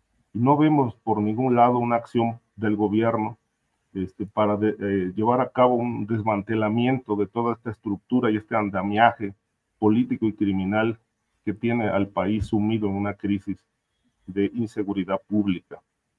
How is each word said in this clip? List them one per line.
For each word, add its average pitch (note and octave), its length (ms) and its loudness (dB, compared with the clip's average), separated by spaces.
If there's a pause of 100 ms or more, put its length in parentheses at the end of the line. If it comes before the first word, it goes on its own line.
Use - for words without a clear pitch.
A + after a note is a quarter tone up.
(340)
Y G2+ 60 -4
no C#3 180 4
vemos D3 380 4
por G#2+ 260 -2
ningún A#2+ 340 0
lado A#2+ 220 6
una A#2+ 200 0
acción A#2 420 -2 (160)
del G#2 200 -2
gobierno, A2 640 0 (560)
este, F#2+ 320 -6
para G#2 320 0
de, G#2+ 220 0
eh, G2 360 -2
llevar A#2 260 2
a B2 80 -4
cabo B2+ 260 4
un A2+ 320 -4
desmantelamiento A2 1080 0
de G2+ 120 0
toda A#2 260 -2
esta - 160 -10
estructura A2 600 -2
y G#2+ 60 0
este A#2 180 -6
andamiaje G2+ 800 0 (420)
político A#2 480 2
y G#2 80 0
criminal G#2 640 0 (460)
que G#2+ 100 -4
tiene A#2 340 -2
al G2 200 0
país G2 400 -2
sumido G#2+ 400 0
en G2 80 -4
una G2+ 180 -4
crisis - 500 -6 (640)
de G2 300 -2
inseguridad G2 720 -4
pública. G2+ 520 -2 (400)